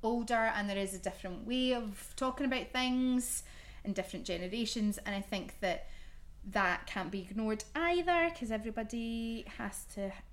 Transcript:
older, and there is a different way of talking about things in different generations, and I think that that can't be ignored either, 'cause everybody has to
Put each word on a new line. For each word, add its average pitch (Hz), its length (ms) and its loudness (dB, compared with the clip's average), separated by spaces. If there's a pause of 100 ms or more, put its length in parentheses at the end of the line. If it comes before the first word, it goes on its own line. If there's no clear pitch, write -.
older, 226 540 4
and 202 120 2
there 196 100 2
is 196 180 0
a 185 40 -6
different 185 460 -4
way 254 280 4
of 220 420 -4
talking 262 320 0
about 254 240 0
things 254 720 4 (420)
in 202 80 0
different 185 320 -2
generations, 208 800 0
and 202 100 -2
I 196 60 -2
think - 380 -4
that 180 280 0 (640)
that 185 380 2
can't 185 240 -2
be 196 100 -2
ignored 214 420 -2 (120)
either, 339 640 4
'cause 226 140 -2
everybody 226 920 -2 (140)
has 202 260 -6 (120)
to 196 160 -2 (220)